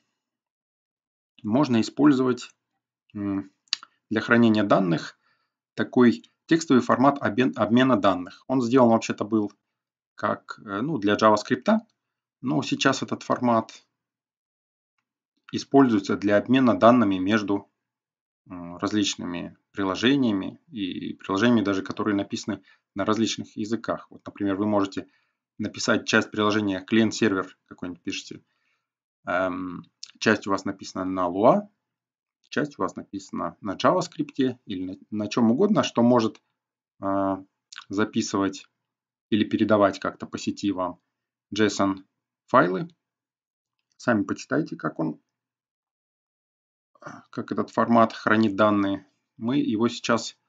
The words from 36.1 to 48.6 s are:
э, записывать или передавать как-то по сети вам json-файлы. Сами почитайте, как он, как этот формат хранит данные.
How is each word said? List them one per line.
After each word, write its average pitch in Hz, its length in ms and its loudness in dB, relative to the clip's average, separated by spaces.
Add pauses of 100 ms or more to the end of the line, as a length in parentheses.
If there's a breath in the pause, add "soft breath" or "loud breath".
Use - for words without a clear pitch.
э, 98 360 -2 (520)
записывать 101 800 -4 (640)
или 107 140 0
передавать 101 540 2
как-то - 280 -8
по - 120 -10
сети 101 320 -6
вам 90 300 -6 (540)
json-файлы. 107 1400 -2 (1080)
Сами 107 280 0
почитайте, - 520 -6
как - 240 -8
он, 80 180 -6 (2000)
как - 220 -10
этот 107 180 -4
формат 113 420 4
хранит 110 420 0
данные. 101 520 0 (320)